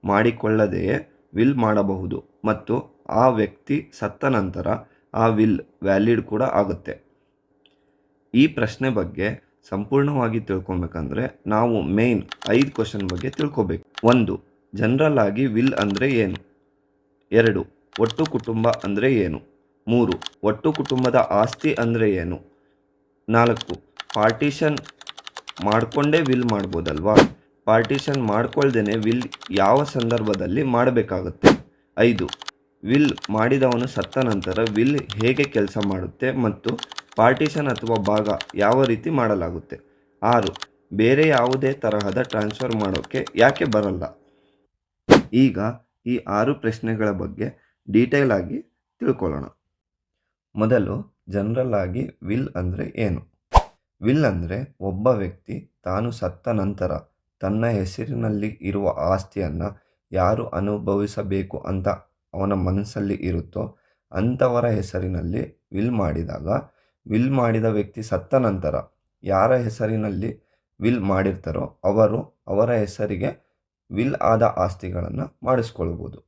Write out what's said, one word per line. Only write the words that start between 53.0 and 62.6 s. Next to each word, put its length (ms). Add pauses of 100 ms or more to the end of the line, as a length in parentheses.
ವಿಲ್ 240
ಅಂದ್ರೆ 540
ಒಬ್ಬ 280
ವ್ಯಕ್ತಿ 640 (120)
ತಾನು 280
ಸತ್ತ 360
ನಂತರ 440 (480)
ತನ್ನ 280
ಹೆಸರಿನಲ್ಲಿ 920
ಇರುವ 280
ಆಸ್ತಿಯನ್ನ 720 (500)
ಯಾರು 360
ಅನುಭವಿಸಬೇಕು 1120
ಅಂತ 280 (460)
ಅವನ 200
ಮನಸ್ಸಲ್ಲಿ 600